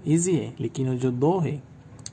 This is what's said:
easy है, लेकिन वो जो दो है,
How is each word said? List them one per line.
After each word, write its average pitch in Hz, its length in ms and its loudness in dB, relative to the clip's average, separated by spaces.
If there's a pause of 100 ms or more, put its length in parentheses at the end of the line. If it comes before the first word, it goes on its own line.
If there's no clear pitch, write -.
easy 170 300 4
है, 113 240 -4
लेकिन 131 280 -2
वो 127 60 0
जो 127 160 0
दो 139 280 2
है, 143 240 -2 (500)